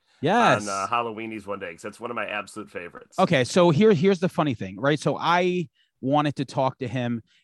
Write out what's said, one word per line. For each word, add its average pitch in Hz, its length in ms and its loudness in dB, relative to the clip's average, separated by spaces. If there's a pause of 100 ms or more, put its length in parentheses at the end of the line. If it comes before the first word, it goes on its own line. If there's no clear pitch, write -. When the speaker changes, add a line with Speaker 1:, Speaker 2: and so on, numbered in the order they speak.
(200)
Speaker 1:
Yes. 147 480 2
Speaker 2:
on, - 0 -
uh, 98 200 -4
Halloweenies 113 580 -6
one 98 140 -8
day, 90 120 -10
'cause 85 100 -20
that's 104 180 -12
one 117 100 -10
of 120 60 -10
my 107 100 -6
absolute 101 440 -10
favorites. - 500 -16
Speaker 1:
Okay, 156 240 2
so 175 260 4
here, 208 220 6
here's 190 260 2
the 180 100 0
funny 151 260 -2
thing, 95 260 -10
right? 143 180 2
So 143 180 -2
I 180 520 0 (340)
wanted 147 340 2
to 143 80 -4
talk 131 340 -2
to 127 100 -6
him, 120 340 -4 (220)